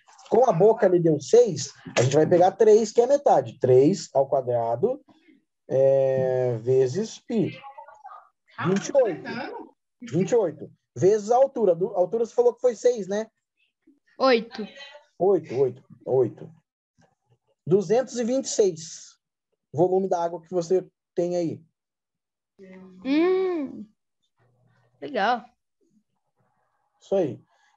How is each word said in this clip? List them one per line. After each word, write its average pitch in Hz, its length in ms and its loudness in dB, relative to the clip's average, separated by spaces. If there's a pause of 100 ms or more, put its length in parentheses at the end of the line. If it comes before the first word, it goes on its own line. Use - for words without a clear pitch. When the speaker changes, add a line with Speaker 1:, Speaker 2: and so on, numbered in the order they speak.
(300)
Speaker 1:
com 233 180 4
a 208 40 4
boca 208 340 4
ali 180 140 4
deu 160 200 2
seis, - 520 2 (260)
a - 40 4
gente 135 120 2
vai 156 120 4
pegar 180 260 4
três, 214 400 4
que - 80 0
é 233 60 4
metade. 208 520 2
Três 135 560 4
ao 139 140 0
quadrado, 123 760 -2 (640)
é, 131 920 0
vezes 131 600 -2
π. - 320 -4 (1160)
Vinte 196 220 -2
e 285 140 2
oito. 180 280 -4 (680)
Vinte 180 300 -4
e 254 60 0
oito. 170 360 -4 (240)
Vezes 202 360 0
a 240 40 2
altura. 247 380 2
Do, 196 220 -6
a - 20 -6
altura 202 260 -2
você 220 80 -12
falou 240 220 -2
que - 60 -20
foi 247 160 -2
seis, 240 320 -2
né? 208 180 -6 (920)
Speaker 2:
Oito. 233 460 -2 (540)
Speaker 1:
Oito, 180 380 0
oito, 127 280 -2 (220)
oito. 120 480 -2 (1120)
Duzentos 208 520 0
e 247 60 -2
vinte 254 200 -2
e - 40 -14
seis. 165 680 -4 (540)
Volume 185 360 0
da 175 140 -2
água 170 180 -6
que - 120 -20
você 180 340 -2 (280)
tem 175 220 -4
aí. 170 280 -6 (1400)
Speaker 2:
Hum, 330 840 -2 (1120)
legal. 247 440 -4 (1600)
Speaker 1:
Isso - 140 -6
aí. 165 280 -2 (340)